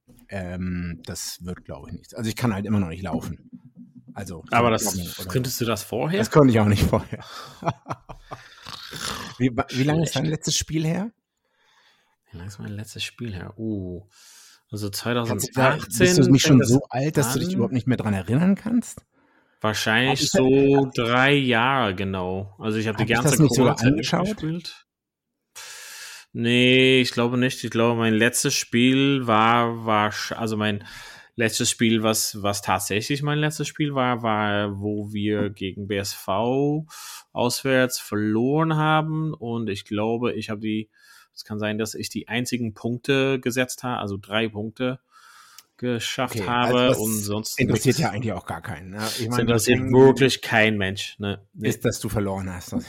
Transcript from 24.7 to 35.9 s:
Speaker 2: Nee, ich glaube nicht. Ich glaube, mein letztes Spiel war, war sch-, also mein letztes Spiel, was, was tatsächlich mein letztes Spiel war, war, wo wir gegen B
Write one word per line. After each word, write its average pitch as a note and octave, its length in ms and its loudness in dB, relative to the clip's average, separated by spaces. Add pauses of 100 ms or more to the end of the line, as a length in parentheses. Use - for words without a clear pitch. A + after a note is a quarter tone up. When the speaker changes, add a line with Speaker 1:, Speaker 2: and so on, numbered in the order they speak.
Speaker 2:
Nee, B2+ 680 6
ich B2 100 0
glaube A#2+ 280 0
nicht. B2+ 260 -2
Ich A2+ 60 -8
glaube, A#2 280 2
mein A2+ 160 2
letztes A#2+ 400 2
Spiel C3 720 2
war, A#2 580 2
war G#2+ 260 2
sch-, - 240 -8
also A2 220 -4
mein G#2+ 280 -2 (500)
letztes A2+ 360 0
Spiel, A2+ 340 2
was, A2 360 0
was G2+ 220 -2
tatsächlich G#2+ 600 -2
mein D3 160 -2
letztes D3+ 280 -4
Spiel D3 280 -4
war, B2 280 0
war, G#2 560 0
wo G#2 340 -6
wir G#2 380 -2
gegen G2 380 -8
B G#2 80 -4